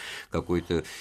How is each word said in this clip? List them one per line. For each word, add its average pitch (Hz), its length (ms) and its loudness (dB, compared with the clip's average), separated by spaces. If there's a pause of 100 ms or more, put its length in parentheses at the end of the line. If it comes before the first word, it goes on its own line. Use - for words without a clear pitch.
(320)
какой-то, 85 540 2 (160)